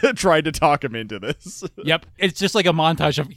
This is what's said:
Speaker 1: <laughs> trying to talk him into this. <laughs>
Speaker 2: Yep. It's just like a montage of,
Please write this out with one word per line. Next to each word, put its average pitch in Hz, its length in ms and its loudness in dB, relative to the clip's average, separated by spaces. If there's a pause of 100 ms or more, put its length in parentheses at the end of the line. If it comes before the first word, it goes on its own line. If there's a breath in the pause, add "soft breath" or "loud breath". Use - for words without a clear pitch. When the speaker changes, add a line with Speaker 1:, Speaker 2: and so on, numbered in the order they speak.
Speaker 1:
<laughs> 202 100 2
trying 160 300 2
to 160 60 -2
talk 147 320 2
him 113 120 -4
into 107 240 -8
this. - 500 -8
<laughs> - 140 -18
Speaker 2:
Yep. 160 240 -2 (100)
It's 190 220 -2
just 196 160 0
like 190 100 2
a 180 80 2
montage 160 460 0
of, 143 180 -4